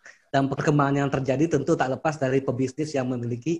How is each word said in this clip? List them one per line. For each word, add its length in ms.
Dan 160
perkembangan 480
yang 160
terjadi 480
tentu 160
tak 160
lepas 320
dari 160
pebisnis 560
yang 160
memiliki 500